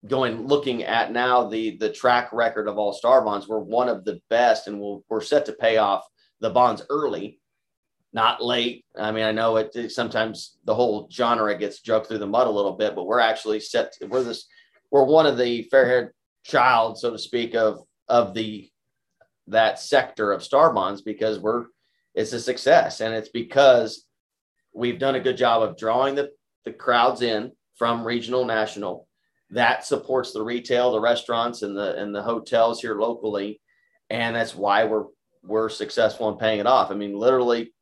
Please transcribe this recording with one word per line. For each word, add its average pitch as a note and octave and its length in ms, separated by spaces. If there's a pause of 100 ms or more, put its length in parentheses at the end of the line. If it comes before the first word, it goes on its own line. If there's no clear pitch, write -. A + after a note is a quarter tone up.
going, A#2+ 400
looking C3+ 360
at A2+ 280
now B2 380
the, A2 260
the G#2+ 160
track B2 400
record A2+ 380
of G2+ 80
all G#2 160
Starbonds, A2 520
we're G#2+ 140
one A#2 300
of F#2+ 160
the F#2 240
best, A#2 380
and G#2 120
we'll, G2+ 300
we're A2+ 100
set C#3+ 280
to G#2+ 60
pay A#2 220
off G2+ 300 (340)
the A2 100
bonds A#2+ 400
early, A2 520 (720)
not A2+ 280
late. A#2+ 440 (120)
I A2 140
mean, A2 140
I A2 80
know A2+ 240
it, G#2+ 180
it, A#2 160
sometimes A2 720
the A2 120
whole A2 360
genre A2+ 460
gets G2+ 240
drugged A2 260
through A2 120
the G#2 60
mud A#2 220
a A2 40
little G2+ 200
bit, G2+ 240
but F2+ 100
we're A2+ 140
actually A2 400
set - 400
to, - 60
we're B2+ 180
this, A#2 240 (440)
we're C#3 120
one D3+ 220
of C3 120
the A#2+ 260
fair-haired B2 500 (320)
child, A#2+ 520
so A#2+ 140
to A2 80
speak, A#2 360
of, A2 260 (260)
of A2+ 260
the, G#2+ 360 (800)
that A2 300
sector A2+ 540
of F#2+ 100
Starbonds, G#2 600
because G#2+ 360
we're, A2+ 280 (500)
it's A2 160
a A#2+ 80
success. B2+ 640
And A2+ 120
it's A2 140
because A#2+ 760 (680)
we've A#2+ 280
done C3+ 160
a A#2+ 40
good B2 160
job A#2 280
of F#2+ 120
drawing B2+ 400
the, C#3+ 160 (320)
the A2+ 80
crowds A#2+ 520
in A2+ 280 (240)
from A#2 300
regional, A#2+ 400
national. G#2+ 640 (420)
That A#2+ 340
supports B2+ 480
the G#2+ 120
retail, A#2+ 480
the A2 80
restaurants, A#2 640
and G2+ 120
the, G2+ 200
and G2+ 180
the G2+ 80
hotels A#2 580
here A2 200
locally. G#2+ 600 (520)
And A#2 240
that's A2+ 180
why G2+ 300
we're, G#2+ 220 (360)
we're A2 280
successful G#2+ 600
in G#2 80
paying A2 220
it G#2 80
off. A#2+ 240
I - 20
mean, G2+ 240
literally A#2+ 640